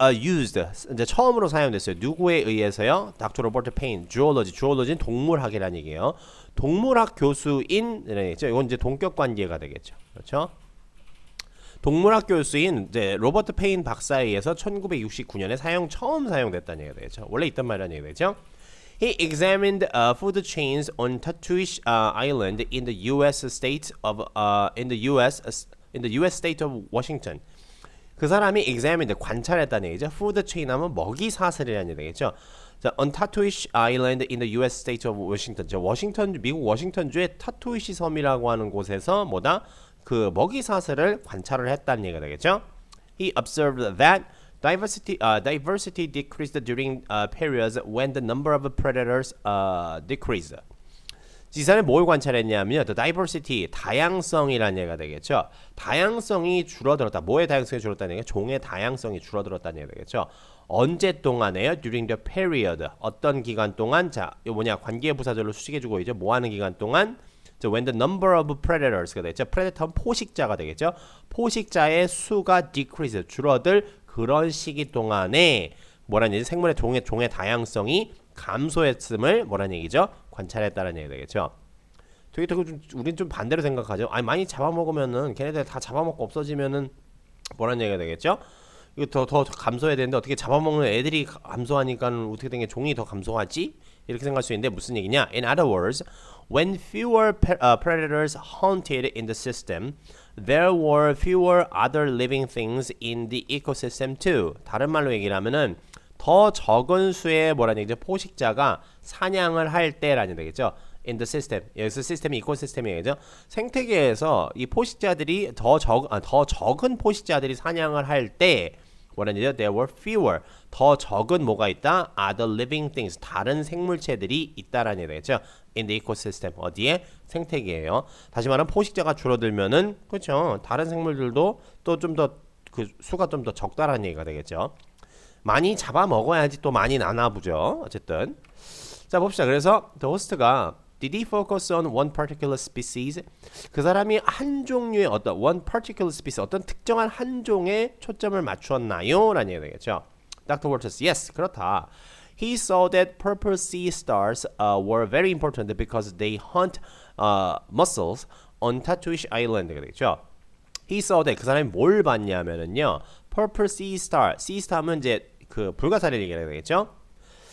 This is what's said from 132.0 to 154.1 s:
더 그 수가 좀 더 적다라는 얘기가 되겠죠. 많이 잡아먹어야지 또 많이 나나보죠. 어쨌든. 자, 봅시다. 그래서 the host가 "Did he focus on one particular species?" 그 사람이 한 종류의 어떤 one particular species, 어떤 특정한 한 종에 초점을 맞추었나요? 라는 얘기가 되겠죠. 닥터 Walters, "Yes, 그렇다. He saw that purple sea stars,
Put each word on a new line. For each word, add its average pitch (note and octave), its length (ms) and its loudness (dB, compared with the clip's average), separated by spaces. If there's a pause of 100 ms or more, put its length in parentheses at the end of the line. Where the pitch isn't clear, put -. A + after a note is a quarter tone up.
더 D3+ 220 0 (340)
그 A2 160 -6 (140)
수가 F#3 260 -2
좀 C#3 160 -4
더 A2 80 -4
적다라는 B2 540 -2
얘기가 D#2+ 180 -6
되겠죠. D#2+ 520 -6 (640)
많이 D#3 340 2
잡아먹어야지 D3 840 2
또 C#3+ 100 0
많이 A#2+ 260 4
나나보죠. G2+ 880 0
어쨌든. G2 500 -4 (720)
자, F#3 120 2
봅시다. F#3+ 260 2
그래서 D3 540 4
the C3 120 0
host가 C3 640 2 (240)
"Did C3+ 160 -4
he A3 100 -2
focus G3+ 460 -2
on E3+ 140 2
one C#3+ 260 0
particular D3 440 -2
species?" B2+ 680 -8 (480)
그 C#3+ 100 -2
사람이 G3+ 440 4
한 C#4 400 -2
종류의 A#3 400 2
어떤 G#2 320 0
one D#3 260 2
particular G#3+ 480 -4
species, - 300 -8
어떤 F#3 220 -4
특정한 A3+ 440 -2
한 B3 380 -8
종에 G#3 560 0
초점을 G3 400 -4
맞추었나요? B2 920 2
라는 G#2+ 200 0
얘기가 D#2 140 -8
되겠죠. - 360 -6 (440)
닥터 C#3+ 200 -2
Walters, B2 340 -4
"Yes, - 300 0
그렇다. G2 560 -2 (520)
He A3+ 160 -2
saw F#3 340 4
that F#3 280 2
purple G3+ 360 0
sea F3+ 340 -4
stars, A#2 580 0 (140)